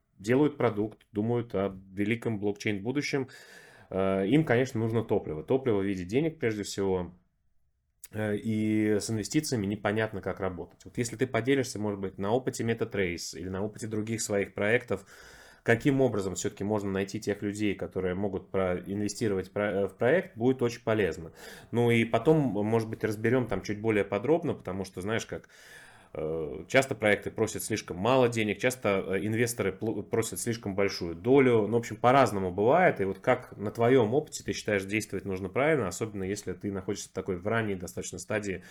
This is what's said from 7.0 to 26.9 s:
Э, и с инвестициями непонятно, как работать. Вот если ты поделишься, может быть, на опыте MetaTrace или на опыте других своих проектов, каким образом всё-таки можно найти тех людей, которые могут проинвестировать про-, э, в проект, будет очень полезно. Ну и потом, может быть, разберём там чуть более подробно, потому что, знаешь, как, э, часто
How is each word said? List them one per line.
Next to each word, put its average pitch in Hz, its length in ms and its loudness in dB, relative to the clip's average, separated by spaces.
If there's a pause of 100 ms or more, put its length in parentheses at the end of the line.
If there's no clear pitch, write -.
Э, 107 240 -2
и 107 640 2
с 98 100 -6
инвестициями 113 560 -2
непонятно, 104 560 -2
как 92 200 -6
работать. 90 420 -6
Вот - 140 -12
если 120 180 -4
ты - 120 0
поделишься, 120 520 0
может 104 220 -2
быть, 95 160 -8
на 98 140 -2
опыте 127 340 -2
MetaTrace 101 760 -2
или 90 80 -8
на 95 160 -4
опыте 107 240 -8
других 110 340 -4
своих 101 320 -2
проектов, 104 520 0 (580)
каким 135 380 4
образом 101 340 2
всё-таки - 280 -6
можно 101 260 0
найти 98 300 -2
тех 104 240 -2
людей, 104 320 0
которые 92 400 -4
могут 95 340 -4
проинвестировать 95 1000 -2
про-, 104 200 0
э, 98 160 2
в - 80 -8
проект, - 420 0
будет 131 240 2
очень 117 220 -2
полезно. 87 480 0 (400)
Ну 120 200 4
и 113 140 6
потом, 117 320 4
может 113 520 2
быть, 110 140 -6
разберём 110 440 2
там 95 140 -4
чуть 104 200 -6
более 107 240 2
подробно, 131 480 0
потому 95 320 -6
что, - 160 -12
знаешь, 104 240 -2
как, - 240 -12 (640)
э, 80 540 -6
часто 131 280 2